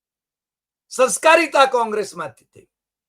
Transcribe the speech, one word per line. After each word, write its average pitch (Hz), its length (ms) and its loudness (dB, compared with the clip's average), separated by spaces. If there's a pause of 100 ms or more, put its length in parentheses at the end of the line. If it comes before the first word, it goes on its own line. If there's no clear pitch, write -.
(880)
સંસ્કારિતા 302 760 2
કોંગ્રેસમાંથી 214 760 -6
થઈ, - 260 -20 (380)